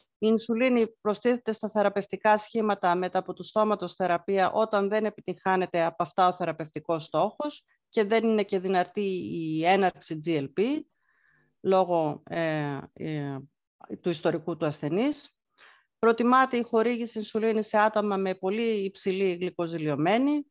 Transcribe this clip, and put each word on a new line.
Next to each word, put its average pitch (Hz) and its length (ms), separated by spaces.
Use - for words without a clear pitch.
Η 214 100
ινσουλίνη 226 580
προστίθεται 233 520
στα 214 180
θεραπευτικά 202 680
σχήματα 202 560
μετά 180 240
από 185 140
του - 100
στόματος 208 520
θεραπεία 185 580
όταν 214 360
δεν 214 160
επιτυγχάνεται 185 800
από 165 200
αυτά 180 260
ο 180 80
θεραπευτικός 156 680
στόχος 208 600
και 220 160
δεν 220 200
είναι 220 180
και 196 160
δυνατή 185 720
η 160 340
έναρξη 180 580
G 165 40
L 143 280
P, 269 240
λόγω, 175 640
ε, 156 520
ε, 143 460
του - 80
ιστορικού 165 480
του 160 100
ασθενής. 208 680
Προτιμάται 247 580
η 233 60
χορήγηση 233 560
ινσουλίνης 214 480
σε 214 120
άτομα 208 380
με 190 180
πολύ 214 500
υψηλή 190 500
γλυκοζηλιωμένη 175 1160